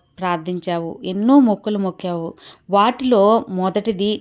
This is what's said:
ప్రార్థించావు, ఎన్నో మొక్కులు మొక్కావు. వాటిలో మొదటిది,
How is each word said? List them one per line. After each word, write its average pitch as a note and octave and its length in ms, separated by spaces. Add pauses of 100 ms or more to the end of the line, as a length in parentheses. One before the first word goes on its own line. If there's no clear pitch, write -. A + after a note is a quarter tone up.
(200)
ప్రార్థించావు, F3 720 (220)
ఎన్నో G#3+ 240 (140)
మొక్కులు G#3 360
మొక్కావు. F3 440 (460)
వాటిలో A#3+ 460 (380)
మొదటిది, G3+ 500 (120)